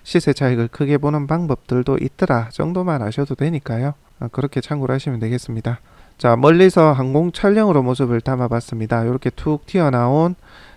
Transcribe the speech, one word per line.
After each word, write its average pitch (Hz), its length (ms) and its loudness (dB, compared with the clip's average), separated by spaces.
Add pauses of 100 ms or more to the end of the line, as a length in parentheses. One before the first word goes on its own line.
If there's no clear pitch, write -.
시세 151 300 0
차익을 123 340 0
크게 143 300 -2
보는 143 280 -2
방법들도 139 760 -2
있더라 123 500 -2
정도만 170 500 -4
아셔도 123 340 -4
되니까요. 143 580 -4 (260)
어, 123 120 -8
그렇게 135 300 -4
참고를 135 340 -4
하시면 131 240 -6
되겠습니다. 117 600 -6 (380)
자, 120 180 2
멀리서 165 560 6
항공 135 400 0
촬영으로 202 500 2
모습을 123 400 0
담아봤습니다. 117 840 -2
이렇게 123 260 -2
툭 - 340 -4
튀어나온, 147 720 0 (420)